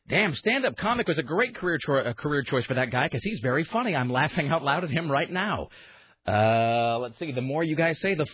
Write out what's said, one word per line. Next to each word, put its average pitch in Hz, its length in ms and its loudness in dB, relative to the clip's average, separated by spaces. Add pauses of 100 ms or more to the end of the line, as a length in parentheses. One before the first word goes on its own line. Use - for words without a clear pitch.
"Damn, 180 260 2
stand-up 233 420 0
comic 226 300 0
was 151 140 0
a - 20 0
great 214 320 -2
career 170 240 -2
cho-, 143 160 0
a 120 180 2
career 143 300 -2
choice 127 240 0
for 131 80 -2
that 127 160 0
guy 131 180 0
'cause 131 140 -4
he's 208 180 -4
very 135 220 0
funny. 226 320 -2
I'm 127 160 0
laughing 143 380 0
out 160 160 0
loud 143 180 2
at 165 80 -4
him 160 200 -2
right 139 200 0
now." 180 380 -4 (580)
Uh, 113 760 4
let's 120 180 -8
see. 165 140 -6
The 123 80 -2
more 139 240 -2
you 156 120 0
guys 165 240 0
say, 196 140 0
the 156 200 0